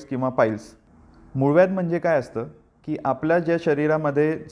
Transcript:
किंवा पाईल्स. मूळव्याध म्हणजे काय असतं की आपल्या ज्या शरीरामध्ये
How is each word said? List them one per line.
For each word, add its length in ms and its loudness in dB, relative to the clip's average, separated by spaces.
किंवा 180 -2
पाईल्स. 320 0
मूळव्याध 360 4
म्हणजे 280 -2
काय 200 0
असतं 260 -6
की 180 -4
आपल्या 340 0
ज्या 220 0
शरीरामध्ये 920 0